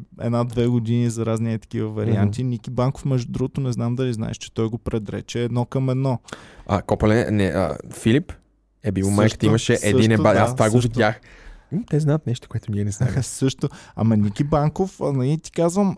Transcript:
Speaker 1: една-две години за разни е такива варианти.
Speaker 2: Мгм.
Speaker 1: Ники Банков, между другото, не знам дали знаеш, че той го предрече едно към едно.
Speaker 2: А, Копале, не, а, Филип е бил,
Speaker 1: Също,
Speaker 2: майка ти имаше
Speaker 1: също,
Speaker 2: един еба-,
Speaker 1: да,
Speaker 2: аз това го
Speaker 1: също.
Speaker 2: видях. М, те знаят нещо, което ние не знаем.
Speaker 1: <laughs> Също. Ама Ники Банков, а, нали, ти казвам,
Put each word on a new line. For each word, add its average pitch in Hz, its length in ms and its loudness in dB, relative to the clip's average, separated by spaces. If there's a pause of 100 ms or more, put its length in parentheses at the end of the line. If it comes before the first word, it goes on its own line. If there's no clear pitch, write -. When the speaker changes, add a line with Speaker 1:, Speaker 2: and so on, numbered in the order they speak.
(200)
Speaker 1:
една-две 120 460 0
години 120 440 2
за 113 160 -4
разни 113 280 -2
е 110 40 -4
такива 110 300 -6
варианти. 107 540 0
Speaker 2:
Мгм. 127 80 -2
Speaker 1:
Ники 120 200 -6
Банков, 123 340 -2
между 127 280 0
другото, 127 280 -4
не 127 120 -2
знам 117 240 -2
дали 127 160 -2
знаеш, 110 240 -6
че - 180 -16
той 113 140 -2
го 117 100 -6
предрече 104 640 -6
едно 120 220 -2
към 131 260 -2
едно. 131 280 0 (480)
Speaker 2:
А, 95 160 0
Копале, 107 480 2
не, 104 160 2
а, 82 300 0 (160)
Филип 127 400 0 (500)
е 104 100 -2
бил, 95 120 0
Speaker 1:
Също, 101 120 0
Speaker 2:
майка 107 220 2
ти 110 80 0
имаше 113 300 2
Speaker 1:
също, 104 200 2
Speaker 2:
един 113 140 6
еба-, 107 240 4
Speaker 1:
да, 98 60 4
Speaker 2:
аз 120 140 2
това 117 120 2
го 110 100 4
Speaker 1:
също. 120 140 4
Speaker 2:
видях. 113 300 0 (520)
М, 175 160 -4
те 151 120 0
знаят 156 260 0
нещо, 117 220 -6
което - 240 -6
ние 101 120 -2
не 104 60 -2
знаем. 101 260 -2
Speaker 1:
<laughs> 135 60 0
Също. - 460 -2 (280)
Ама 156 200 4
Ники 147 280 0
Банков, 156 560 0
а, 143 120 0
нали, 139 260 0
ти - 140 -14
казвам, 175 460 0